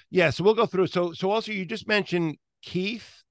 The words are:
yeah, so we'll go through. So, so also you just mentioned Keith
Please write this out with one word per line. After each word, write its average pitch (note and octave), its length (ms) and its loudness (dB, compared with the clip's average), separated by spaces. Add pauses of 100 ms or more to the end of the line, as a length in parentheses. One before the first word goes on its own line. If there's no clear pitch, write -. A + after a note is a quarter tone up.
(100)
yeah, E3 200 4
so E3 120 -4
we'll G#3+ 120 6
go G#3+ 120 2
through. F#3 220 0
So, F3 240 -2
so F#3+ 180 -2
also G#3+ 220 -2
you F#3+ 120 -6
just G3 220 -8
mentioned F3 500 0 (260)
Keith G3+ 680 -6